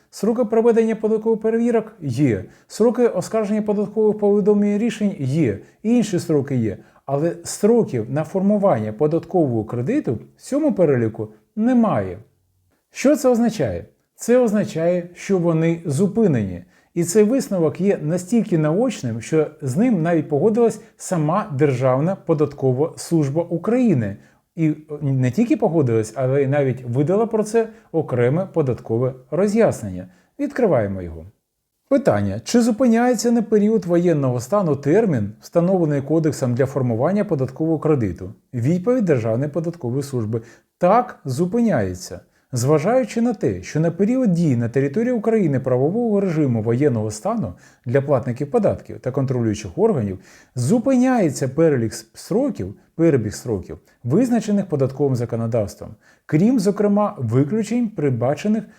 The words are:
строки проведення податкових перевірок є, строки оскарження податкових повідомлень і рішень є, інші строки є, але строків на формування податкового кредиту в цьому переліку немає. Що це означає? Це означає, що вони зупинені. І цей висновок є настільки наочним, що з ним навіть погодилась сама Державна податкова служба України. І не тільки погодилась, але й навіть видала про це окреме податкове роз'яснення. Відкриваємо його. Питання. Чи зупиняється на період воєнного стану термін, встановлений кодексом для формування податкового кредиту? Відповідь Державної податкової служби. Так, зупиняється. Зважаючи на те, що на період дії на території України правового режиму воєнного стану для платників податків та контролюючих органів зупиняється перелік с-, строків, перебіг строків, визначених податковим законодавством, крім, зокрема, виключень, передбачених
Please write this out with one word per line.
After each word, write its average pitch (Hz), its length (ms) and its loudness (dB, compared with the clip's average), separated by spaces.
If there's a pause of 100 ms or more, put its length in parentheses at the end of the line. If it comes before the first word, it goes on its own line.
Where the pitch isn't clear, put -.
(100)
строки 226 340 -2
проведення 226 520 2
податкових 220 440 0
перевірок 226 600 0
є, 131 440 0 (220)
строки 240 400 2
оскарження 214 560 -2
податкових 208 560 0
повідомлень 208 560 2
і 208 40 -2
рішень 208 400 -2
є, 135 400 0 (240)
інші 220 360 2
строки 143 380 0
є, 107 220 -2 (280)
але 143 260 -2 (120)
строків 208 640 0
на 147 140 -2
формування 180 680 0
податкового 151 720 0
кредиту 123 540 -4 (180)
в - 60 -20
цьому 294 300 0
переліку 123 560 0 (280)
немає. 196 640 0 (720)
Що 294 260 2
це 262 120 0
означає? 185 560 0 (300)
Це 240 240 2
означає, 180 760 0
що 196 240 -2
вони 165 480 2
зупинені. 135 800 0 (300)
І 170 100 0
цей 214 200 4
висновок 190 560 0
є 190 220 2
настільки 180 560 0
наочним, 156 640 -2
що 156 260 0 (160)
з 131 140 -4
ним 208 260 2
навіть 160 260 0
погодилась 208 520 2 (160)
сама 170 500 -2 (120)
Державна 135 580 2
податкова 147 800 0
служба 156 460 0
України. 170 760 0 (380)
І 156 200 0 (280)
не 131 280 0
тільки 233 260 0
погодилась, 123 600 2
але 135 260 0
й 135 40 2
навіть 135 380 -2
видала 151 420 0
про 214 180 -2
це 220 240 0 (240)
окреме 135 600 0
податкове 127 640 -2 (160)
роз'яснення. 151 800 0 (300)
Відкриваємо 135 640 0
його. 82 240 -12 (640)
Питання. 107 560 2
Чи - 160 2
зупиняється 240 680 2
на 233 120 2
період 214 420 2
воєнного 160 560 2
стану 170 360 0
термін, 139 640 0
встановлений 170 640 0
кодексом 143 520 0
для 127 120 2
формування 135 580 0
податкового 160 540 -2
кредиту? 110 540 -2 (220)
Відповідь 180 500 0
Державної 127 460 0
податкової 143 520 -4
служби. 117 400 -4 (360)
Так, 226 460 2
зупиняється. 139 960 -2 (320)
Зважаючи 156 680 0
на 240 140 0
те, 110 280 -2
що - 180 -4
на 165 100 0
період 214 420 0
дії 160 240 2
на 117 120 0
території 139 440 0
України 208 480 0
правового 185 600 0
режиму 151 420 0
воєнного 117 480 0
стану 175 420 -4 (340)
для 127 140 2
платників 135 500 -2
податків 143 500 -2
та 127 100 -6
контролюючих 120 680 -2
органів 135 400 0 (360)
зупиняється 226 920 2
перелік 135 440 2
с-, - 220 -16
строків, 185 600 -4 (200)
перебіг 135 400 2
строків, 92 440 -8 (260)
визначених 208 640 0
податковим 135 500 0
законодавством, 113 720 -4 (360)
крім, 214 340 2
зокрема, 202 580 0
виключень, 202 720 0
передбачених 151 760 -2 (140)